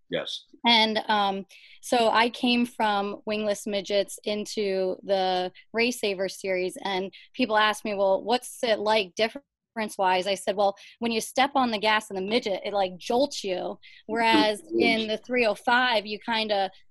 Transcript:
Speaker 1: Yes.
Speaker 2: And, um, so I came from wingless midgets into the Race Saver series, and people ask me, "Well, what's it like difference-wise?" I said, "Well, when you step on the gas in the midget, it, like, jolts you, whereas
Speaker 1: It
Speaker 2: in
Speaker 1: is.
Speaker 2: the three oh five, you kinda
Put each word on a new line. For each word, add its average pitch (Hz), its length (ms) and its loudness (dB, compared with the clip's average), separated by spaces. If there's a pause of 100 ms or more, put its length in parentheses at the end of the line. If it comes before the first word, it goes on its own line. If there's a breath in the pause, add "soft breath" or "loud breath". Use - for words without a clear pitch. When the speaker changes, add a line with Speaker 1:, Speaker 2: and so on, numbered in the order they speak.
Speaker 1:
Yes. - 360 -6 (200)
Speaker 2:
And, 220 420 4
um, 196 380 0 (360 loud breath)
so 233 280 2
I 226 200 4
came 240 360 0
from 202 600 -2
wingless 214 420 -4
midgets 202 560 -2
into 196 800 -2
the 185 480 0 (200 loud breath)
Race 233 280 0
Saver 196 280 -2
series, 185 560 -4
and 190 280 -4 (220 loud breath)
people 214 240 0
ask 214 280 2
me, 214 80 -2
"Well, 196 300 2
what's 240 400 -2
it 220 160 2
like 208 340 0
difference-wise?" 214 1120 -2
I 196 80 0
said, 190 220 -2
"Well, 202 200 2 (220 loud breath)
when 233 140 -2
you 220 100 0
step 269 320 0
on 254 160 4
the 220 80 -2
gas 214 320 0
in 202 60 -10
the 190 80 -4
midget, 202 420 -2
it, 202 80 -4
like, 190 240 0
jolts 254 460 0
you, 185 340 -6 (300 loud breath)
whereas 220 540 2
Speaker 1:
It 233 220 0
Speaker 2:
in 226 180 2
Speaker 1:
is. 220 80 -4
Speaker 2:
the 214 80 -2
three 247 280 0
oh 208 80 2
five, 240 540 0
you 214 180 -6
kinda 214 460 0 (200 soft breath)